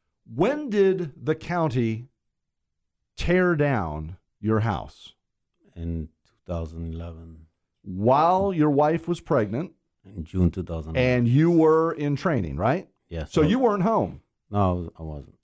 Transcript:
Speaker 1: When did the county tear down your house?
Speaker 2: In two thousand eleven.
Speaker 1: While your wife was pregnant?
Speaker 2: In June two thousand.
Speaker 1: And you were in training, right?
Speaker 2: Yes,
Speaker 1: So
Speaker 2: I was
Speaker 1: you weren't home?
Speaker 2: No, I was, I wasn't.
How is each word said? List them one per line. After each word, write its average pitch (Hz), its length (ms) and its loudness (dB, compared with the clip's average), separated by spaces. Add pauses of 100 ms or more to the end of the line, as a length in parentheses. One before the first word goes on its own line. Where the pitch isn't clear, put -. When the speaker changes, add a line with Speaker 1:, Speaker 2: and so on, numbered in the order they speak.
(320)
Speaker 1:
When 254 380 0
did 190 420 0 (140)
the 156 80 0
county 123 720 -2 (1120)
tear 180 400 2
down 92 600 -2 (240)
your 107 200 2
house? 98 540 -6 (600)
Speaker 2:
In 82 340 -6 (160)
two - 100 -20 (120)
thousand 82 480 -8
eleven. 82 520 -14 (360)
Speaker 1:
While 151 680 2
your 151 180 2
wife 151 380 2
was 170 120 -2
pregnant? 123 520 -2 (320)
Speaker 2:
In 95 200 -12
June 90 260 2
two 92 120 -8
thousand. 80 340 -8
Speaker 1:
And 123 300 2
you 147 240 4
were 160 420 4
in 143 220 -4
training, 107 420 -2
right? 123 320 -2 (200)
Speaker 2:
Yes, 82 240 -10
Speaker 1:
So 160 100 4
Speaker 2:
I - 20 6
was 160 60 4
Speaker 1:
you 240 80 2
weren't 208 240 2
home? 185 380 0 (300)
Speaker 2:
No, 101 80 -2
I 95 140 2
was, 87 160 -6 (120)
I - 20 -12
wasn't. 76 420 -12